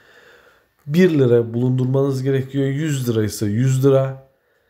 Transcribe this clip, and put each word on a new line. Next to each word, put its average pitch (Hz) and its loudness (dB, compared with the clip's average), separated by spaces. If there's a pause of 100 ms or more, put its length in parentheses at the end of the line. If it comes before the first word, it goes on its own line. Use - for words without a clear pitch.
(880)
bir 160 4
lira 117 2
bulundurmanız 127 0
gerekiyor. 135 -2
Yüz 139 -4
lira 110 0
ise 104 -4
yüz 131 0
lira, 135 0 (420)